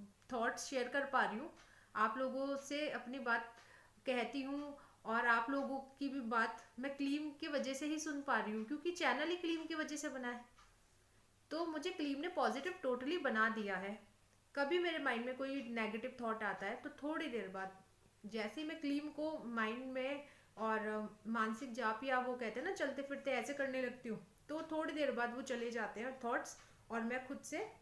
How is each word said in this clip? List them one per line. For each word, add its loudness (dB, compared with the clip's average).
thoughts 0
share 2
कर 2
पा 4
रही 0
हूँ, -8
आप 4
लोगों 2
से 0
अपनी -4
बात 0
कहती 2
हूँ -4
और 4
आप 6
लोगों 2
की -4
भी -2
बात 2
मैं -4
क्लीम 0
की -6
वजह 0
से -2
ही 0
सुन -2
पा 4
रही 0
हूँ, -2
क्योंकि -2
चैनल 2
ही 0
क्लीम -2
की -4
वजह 0
से -2
बना -4
है। -8
तो 0
मुझे -2
क्लीम 0
ने -2
पॉजिटिव 2
totally 0
बना 4
दिया 0
है। -6
कभी 4
मेरे 2
माइंड 2
में -4
कोई -2
नेगेटिव -2
थॉट 0
आता -2
है -2
तो -6
थोड़ी -2
देर -2
बाद -8
जैसे -2
ही -2
मैं -6
क्लीम 0
को -2
माइंड 0
में -2
और, 2
अ, -4
मानसिक 0
जाप 0
या 4
वो 2
कहते -2
हैं -2
ना 2
चलते 0
फिरते -2
ऐसे 0
करने 0
लगती -4
हूँ, -6
तो -2
थोड़ी 0
देर 4
बाद 2
वो -4
चले -2
जाते -2
हैं -4
thoughts 0
और 0
मैं 0
खुद -6
से -4